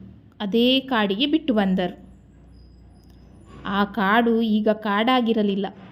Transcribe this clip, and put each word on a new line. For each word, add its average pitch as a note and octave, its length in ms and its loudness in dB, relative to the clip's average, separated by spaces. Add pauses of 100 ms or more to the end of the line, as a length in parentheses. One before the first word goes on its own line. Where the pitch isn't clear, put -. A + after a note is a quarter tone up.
(400)
ಅದೇ A#3 400 2
ಕಾಡಿಗೆ A3 460 -2
ಬಿಟ್ಟು D4+ 280 -2
ಬಂದರು. F#3+ 560 -2 (1600)
ಆ G3+ 180 0
ಕಾಡು A3 560 2
ಈಗ G#3+ 280 0
ಕಾಡಾಗಿರಲಿಲ್ಲ, G#3+ 1000 0 (260)